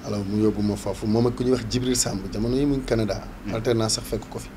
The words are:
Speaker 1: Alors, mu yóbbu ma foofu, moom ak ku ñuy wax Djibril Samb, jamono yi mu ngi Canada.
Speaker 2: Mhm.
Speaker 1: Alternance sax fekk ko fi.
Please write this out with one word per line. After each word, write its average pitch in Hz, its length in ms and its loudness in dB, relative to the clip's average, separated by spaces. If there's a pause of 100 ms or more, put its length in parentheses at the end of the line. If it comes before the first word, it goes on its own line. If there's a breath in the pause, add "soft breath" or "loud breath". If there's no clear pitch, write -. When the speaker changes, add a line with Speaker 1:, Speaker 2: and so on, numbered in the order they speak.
Speaker 1:
Alors, 104 180 -2
mu 107 200 2
yóbbu 104 180 4
ma 104 140 2
foofu, 101 320 -4
moom 113 200 4
ak 120 80 2
ku 127 80 -4
ñuy 127 100 4
wax 117 140 0
Djibril 123 280 0
Samb, - 260 -2 (100)
jamono 117 240 0
yi 143 100 2
mu 143 100 2
ngi 131 100 -4
Canada. 107 360 0 (260)
Speaker 2:
Mhm. 98 80 -4
Speaker 1:
Alternance 113 400 2
sax 117 120 -8
fekk - 220 -4
ko - 100 -10
fi. - 180 -12